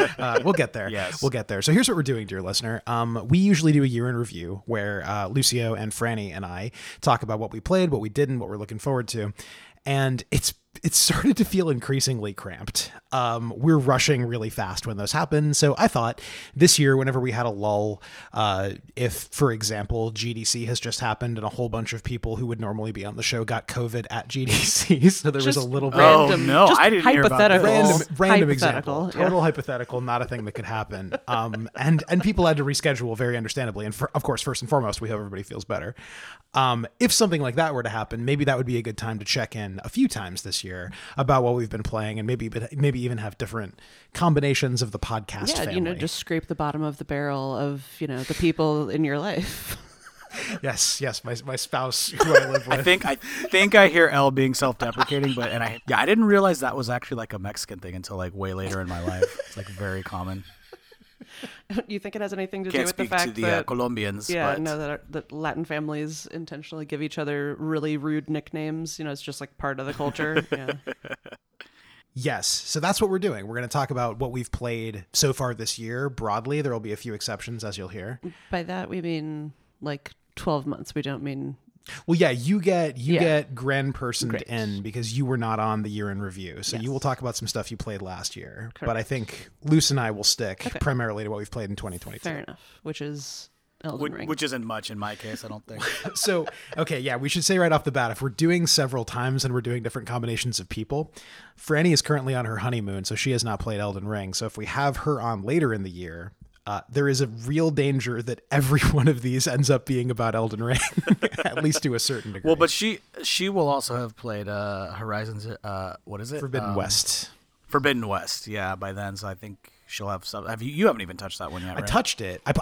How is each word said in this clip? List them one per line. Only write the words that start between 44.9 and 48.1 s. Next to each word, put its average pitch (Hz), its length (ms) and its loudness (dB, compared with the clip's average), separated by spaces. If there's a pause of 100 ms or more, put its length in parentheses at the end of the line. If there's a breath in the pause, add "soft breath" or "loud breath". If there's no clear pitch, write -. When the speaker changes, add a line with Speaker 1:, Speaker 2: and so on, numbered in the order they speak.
Speaker 1:
the 104 80 -6
podcast 113 500 -4
Speaker 3:
Yeah, 320 80 0
Speaker 1:
family. - 180 -2
Speaker 3:
you 185 60 0
know, 170 120 -2
just 165 220 -4
scrape - 320 -4
the 165 80 -6
bottom 151 260 -2
of 151 160 -4
the 143 80 -10
barrel 139 500 -2
of, 139 280 -4 (160)
you 156 80 0
know, 131 160 -2